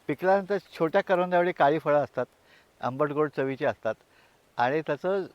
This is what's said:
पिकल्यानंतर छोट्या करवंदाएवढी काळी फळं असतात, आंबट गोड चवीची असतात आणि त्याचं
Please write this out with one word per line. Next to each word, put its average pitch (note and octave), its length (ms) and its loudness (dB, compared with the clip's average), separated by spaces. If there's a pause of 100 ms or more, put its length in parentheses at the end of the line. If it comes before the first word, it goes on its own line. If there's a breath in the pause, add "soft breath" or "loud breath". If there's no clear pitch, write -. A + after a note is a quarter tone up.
पिकल्यानंतर F#3+ 500 0
छोट्या E3+ 440 -2
करवंदाएवढी F3+ 500 2
काळी D#3 280 2
फळं D3 240 2
असतात, B2 220 -6 (560 soft breath)
आंबट C3+ 300 -2
गोड D3 260 0
चवीची C3+ 280 -2
असतात A2 300 -2 (600 soft breath)
आणि C3 240 0
त्याचं F3+ 540 -4